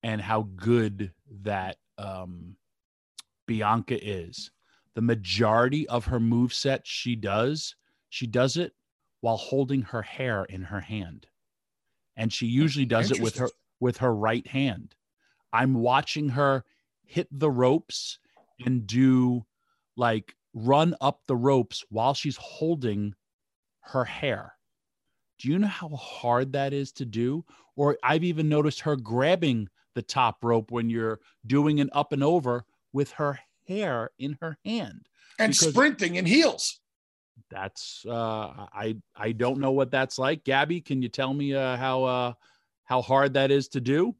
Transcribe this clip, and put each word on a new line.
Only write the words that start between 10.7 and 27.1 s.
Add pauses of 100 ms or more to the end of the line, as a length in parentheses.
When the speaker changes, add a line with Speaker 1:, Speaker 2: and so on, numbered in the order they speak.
Speaker 1:
hand. (880)
And
she
usually
does
it
with
her,
Speaker 2:
Interesting. (220)
Speaker 1:
with
her
right
hand. (560)
I'm
watching
her (400)
hit
the
ropes (460)
and
do, (520)
like, (200)
run
up
the
ropes
while
she's
holding (680)
her
hair. (840)
Do
you
know
how
hard
that
is
to
do? (320)